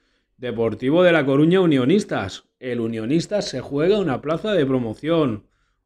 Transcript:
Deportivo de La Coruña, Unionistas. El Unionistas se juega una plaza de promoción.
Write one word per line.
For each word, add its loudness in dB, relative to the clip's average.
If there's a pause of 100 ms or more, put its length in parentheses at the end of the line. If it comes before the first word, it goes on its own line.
(360)
Deportivo 0
de 6
La 2
Coruña, 4
Unionistas. 0 (160)
El -6
Unionistas -4
se -8
juega 0
una -2
plaza -4
de 2
promoción. -2 (380)